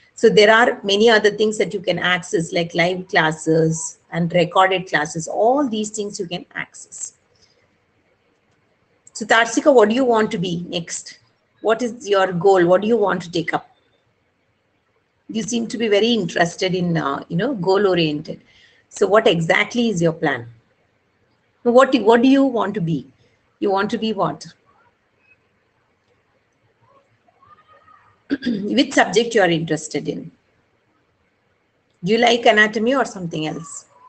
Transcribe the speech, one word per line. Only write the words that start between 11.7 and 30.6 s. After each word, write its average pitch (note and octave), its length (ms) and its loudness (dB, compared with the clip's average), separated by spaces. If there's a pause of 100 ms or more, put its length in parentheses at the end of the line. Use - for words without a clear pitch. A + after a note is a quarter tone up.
is G#3+ 260 -8
your F#3+ 240 2
goal? F3+ 340 4
What F#3 160 4
do G#3 60 -4
you A#3 100 4
want F#3 260 0
to E3+ 80 -16
take E3 220 -4
up? - 160 -6 (1600)
You G#3+ 140 -6
seem A3+ 240 -4
to A3+ 100 -8
be A3+ 120 -2
very G#3+ 240 4
interested F3 600 -2
in, F3 220 -2
uh, C#3 320 -4
you E3+ 80 -8
know, A#3+ 200 -2
goal F#3+ 300 0
oriented. E3 540 -2 (480)
So - 200 -2
what A3 200 4
exactly F#3+ 640 0
is F3 120 -2
your D#3+ 120 2
plan? C3+ 340 -4 (1160)
What, B3+ 320 4
what A#3 260 4
do C4 80 4
you C4+ 140 6
want G#3 320 -2
to G3 60 -4
be? D#3 260 -4 (520)
You G3+ 120 -2
want G3 200 -2
to A#3 60 -4
be G#3+ 160 -4
what? E3 320 -4 (3750)
<clears throat> C4+ 160 -6
Which G#3+ 480 -2
subject A3+ 420 0
you G#3 60 4
are F3+ 80 4
interested D#3+ 580 -4
in? - 240 -10 (1700)